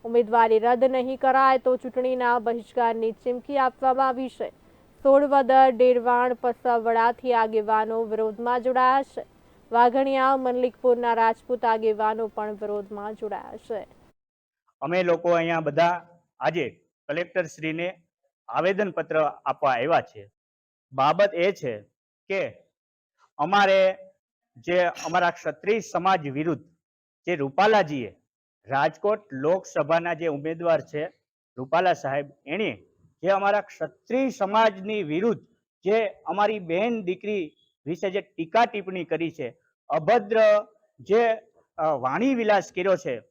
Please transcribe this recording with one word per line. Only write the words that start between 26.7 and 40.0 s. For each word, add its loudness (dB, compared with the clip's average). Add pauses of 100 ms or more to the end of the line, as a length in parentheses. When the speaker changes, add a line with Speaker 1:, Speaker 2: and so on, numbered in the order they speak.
Speaker 2:
જે -2
રૂપાલાજીએ 0 (520)
રાજકોટ -2 (120)
લોકસભાના -2
જે -6
ઉમેદવાર -2
છે -8 (520)
રૂપાલા 0
સાહેબ, -6 (140)
એણે -6 (360)
જે -2
અમારા 0
ક્ષત્રિય -6
સમાજની -2
વિરુદ્ધ -2 (360)
જે 0
અમારી -2
બહેન -2
દીકરી -6 (300)
વિશે -6
જે -4
ટીકા -2
ટિપ્પણી -8
કરી -4
છે, -12 (300)
અભદ્ર 2 (320)